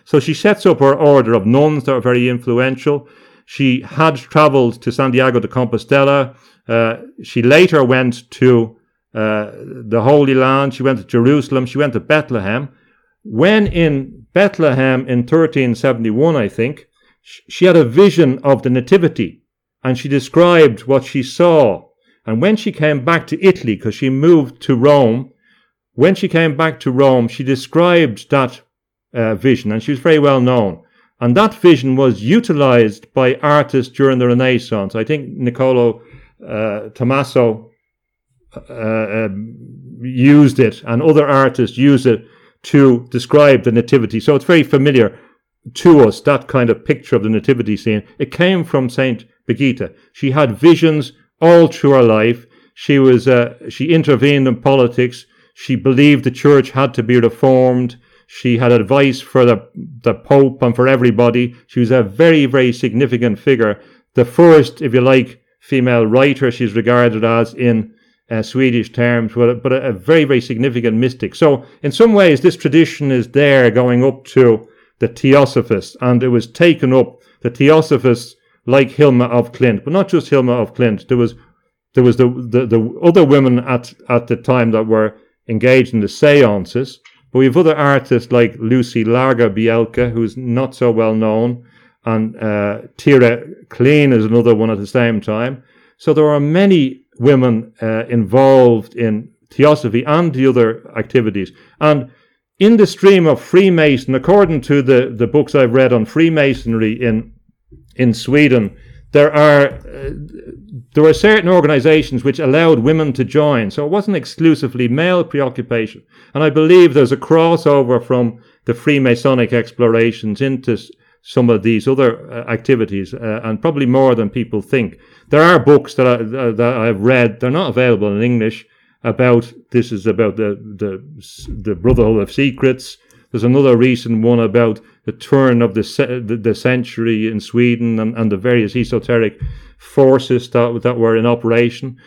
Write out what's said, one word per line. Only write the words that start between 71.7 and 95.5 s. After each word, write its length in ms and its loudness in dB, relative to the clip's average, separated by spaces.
in 80 -4
some 220 2
ways, 280 4
this 140 2
tradition 560 -2
is 180 -2
there 400 2
going 340 0
up 220 -4
to 420 2
the 80 -2
Theosophists, 920 0
and 220 0
it 60 0
was 180 0
taken 440 0
up, 280 0
the 100 -4
Theosophists 840 0
like 240 2
Hilma 360 2
of 260 -2
Klint, 320 -2
but 100 -8
not 140 0
just 220 -4
Hilma 240 0
of 200 -4
Klint. 340 -4
There 100 -2
was, 180 -2
there 100 2
was 140 4
the, 120 4
the, 360 -4
the 380 -2
other 200 4
women 360 2
at, 340 -6
at 160 0
the 120 -4
time 340 -2
that 160 -2
were 300 0
engaged 460 2
in 60 0
the 80 -2
seances, 920 0
but 80 0
we 60 4
have 120 2
other 180 2
artists 560 -2
like 280 2
Lucy 440 -2
Lagerbielke, 1080 0
who's 240 -6
not 380 -4
so 160 -2
well 240 0
known, 500 -2
and, 320 -4
uh, 440 -6
Tira 460 2
Kleen 460 2
is 120 2
another 300 2
one 160 -2
at 80 -4
the 80 -10
same 340 -2
time. 400 -6